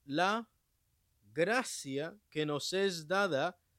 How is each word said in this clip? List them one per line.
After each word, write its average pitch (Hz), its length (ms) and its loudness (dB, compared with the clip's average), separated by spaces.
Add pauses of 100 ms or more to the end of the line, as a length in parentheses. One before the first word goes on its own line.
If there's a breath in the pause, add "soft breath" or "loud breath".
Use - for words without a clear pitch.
la 190 420 0 (840)
gracia 160 840 -2 (120)
que 151 160 0
nos 147 260 -2
es 180 360 0
dada", 175 500 2 (220)